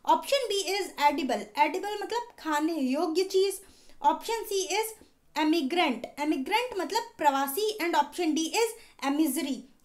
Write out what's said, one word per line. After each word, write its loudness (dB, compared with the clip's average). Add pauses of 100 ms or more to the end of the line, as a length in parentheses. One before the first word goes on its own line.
ऑप्शन 2
B 0
is 2
edible। 0
edible -4
मतलब -4 (180)
खाने 0
योग्य 0
चीज़। 2 (460)
ऑप्शन 0
C 0
is -4 (440)
emigrant। 0
emigrant -2
मतलब -2 (140)
प्रवासी। 2
And -2
option 0
D 0
is 0 (360)
emissary। 0 (280)